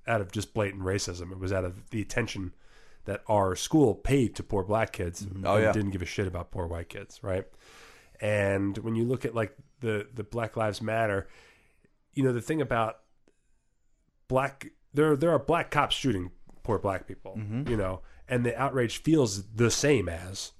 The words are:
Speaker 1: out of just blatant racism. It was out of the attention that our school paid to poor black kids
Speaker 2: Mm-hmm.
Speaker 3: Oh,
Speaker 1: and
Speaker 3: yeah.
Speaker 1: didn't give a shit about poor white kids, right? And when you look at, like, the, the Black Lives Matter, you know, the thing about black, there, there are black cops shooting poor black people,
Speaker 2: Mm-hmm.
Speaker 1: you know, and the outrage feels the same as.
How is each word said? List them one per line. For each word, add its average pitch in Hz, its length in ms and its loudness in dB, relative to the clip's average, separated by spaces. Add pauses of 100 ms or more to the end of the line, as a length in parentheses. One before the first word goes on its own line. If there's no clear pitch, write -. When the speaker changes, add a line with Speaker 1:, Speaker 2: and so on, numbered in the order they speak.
Speaker 1:
out 113 140 2
of 92 100 -6
just 104 220 -4
blatant 98 300 -2
racism. 90 500 -2
It 92 60 -12
was 95 120 -4
out 92 140 0
of 90 240 -10
the 113 120 -4
attention 101 520 -4 (520)
that 101 220 -6
our 98 300 4
school 143 360 4
paid 127 440 2
to - 60 -6
poor 98 200 -2
black 104 300 0
kids 87 320 -6
Speaker 2:
Mm-hmm. 95 200 -6
Speaker 3:
Oh, 98 100 4
Speaker 1:
and 110 100 6
Speaker 3:
yeah. 107 80 4
Speaker 1:
didn't 101 180 0
give 92 100 -4
a 87 40 -6
shit 101 220 -2
about 87 240 -8
poor 90 140 -6
white 85 220 -8
kids, - 340 -16
right? 98 240 -4 (760)
And 98 580 0
when 113 160 -4
you 117 80 2
look 123 220 -2
at, 117 100 -2
like, 113 200 -2 (240)
the, 107 320 -2
the 113 120 -8
Black 113 340 -4
Lives 107 240 -2
Matter, 110 460 0 (880)
you 139 80 2
know, 131 100 4
the 120 80 -2
thing 156 200 -2
about 113 360 0 (1300)
black, 131 400 0 (260)
there, 151 220 4
there 160 160 2
are 151 80 4
black 160 320 0
cops 143 240 2
shooting 98 360 0 (320)
poor 104 160 0
black 95 280 -2
people, 98 300 -14
Speaker 2:
Mm-hmm. 110 320 -4
Speaker 1:
you 117 80 0
know, 92 240 -2 (260)
and 123 180 2
the 120 140 0
outrage 127 440 0
feels 120 400 4 (120)
the 113 160 6
same 123 380 2
as. 92 500 -10